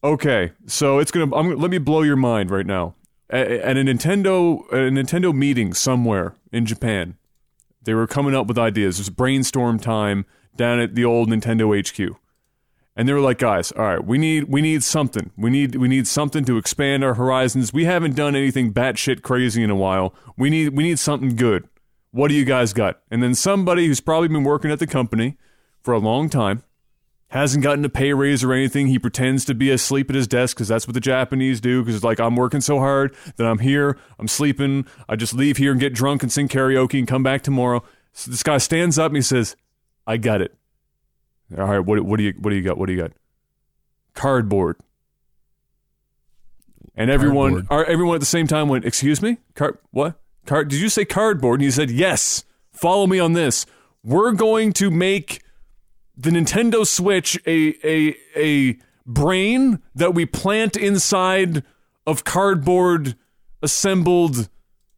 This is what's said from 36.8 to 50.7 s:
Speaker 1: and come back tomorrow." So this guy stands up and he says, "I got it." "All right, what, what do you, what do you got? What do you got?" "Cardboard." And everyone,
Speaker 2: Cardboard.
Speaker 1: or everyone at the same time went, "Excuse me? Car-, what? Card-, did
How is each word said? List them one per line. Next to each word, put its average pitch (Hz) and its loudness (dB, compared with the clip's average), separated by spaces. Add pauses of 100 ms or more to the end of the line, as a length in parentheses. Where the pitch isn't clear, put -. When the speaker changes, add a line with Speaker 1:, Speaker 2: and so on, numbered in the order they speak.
Speaker 1:
and 123 0
come 131 0
back 131 0
tomorrow." 123 0 (280)
So - -16
this 123 -8
guy 151 2
stands 160 0
up 160 2
and 151 -4
he 139 0
says, 120 0 (500)
"I 113 -2
got 107 0
it." - -4 (1040)
"All 95 -2
right, 101 0
what, 104 0
what 104 -2
do 107 0
you, 101 -2
what 104 -4
do 101 0
you 98 -2
got? 90 -4
What 95 -4
do 92 -4
you 90 -2
got?" 82 -6 (1000)
"Cardboard." 101 0 (2250)
And 110 0
everyone, 139 4 (140)
Speaker 2:
Cardboard. 156 2
Speaker 1:
or 165 0
everyone 170 2
at 160 -2
the 139 -2
same 165 2
time 151 2
went, 131 0
"Excuse 143 0
me? 226 0 (180)
Car-, - -2 (120)
what? 147 -4 (260)
Card-, 151 0
did 139 -2